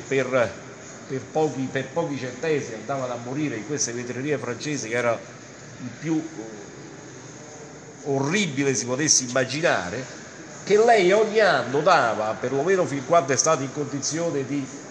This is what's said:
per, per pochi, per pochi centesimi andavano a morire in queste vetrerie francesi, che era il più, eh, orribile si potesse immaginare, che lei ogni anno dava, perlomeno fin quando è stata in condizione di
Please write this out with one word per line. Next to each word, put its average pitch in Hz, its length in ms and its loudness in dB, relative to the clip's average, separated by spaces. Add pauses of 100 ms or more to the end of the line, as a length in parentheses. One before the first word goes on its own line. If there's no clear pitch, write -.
per, 135 200 2 (800)
per 131 140 -6 (100)
pochi, 135 400 0
per 135 160 -2
pochi 151 320 -2
centesimi 127 560 -2
andavano 123 380 -4
a 120 100 -6
morire 131 320 -2
in 107 100 -6
queste 135 260 -2
vetrerie 123 460 -2
francesi, 127 500 -6
che 113 80 -2
era 120 240 2 (640)
il 123 80 -10 (100)
più, 156 160 -2
eh, 110 280 -6 (1600)
orribile 139 720 0
si 120 100 -4
potesse 131 380 2
immaginare, 127 840 0 (580)
che 202 140 6
lei 214 340 8
ogni 214 280 4
anno 139 400 4
dava, 113 600 4
perlomeno 151 460 2
fin 135 220 -4
quando 156 260 4
è - 20 2
stata 156 280 2
in 127 100 -6
condizione 143 720 -2
di 135 320 -4 (140)